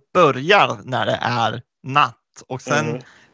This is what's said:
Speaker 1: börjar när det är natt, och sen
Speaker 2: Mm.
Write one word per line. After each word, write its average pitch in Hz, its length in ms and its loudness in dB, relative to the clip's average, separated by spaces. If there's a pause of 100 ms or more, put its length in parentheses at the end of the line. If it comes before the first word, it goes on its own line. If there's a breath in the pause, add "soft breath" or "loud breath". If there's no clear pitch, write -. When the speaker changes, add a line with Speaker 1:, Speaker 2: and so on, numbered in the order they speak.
(140)
Speaker 1:
börjar 147 720 4
när 117 220 -4
det 113 160 -2
är 113 400 -2 (240)
natt, 131 280 0 (340)
och 131 140 -10
sen 151 260 -2
Speaker 2:
Mm. 139 140 -8 (320 soft breath)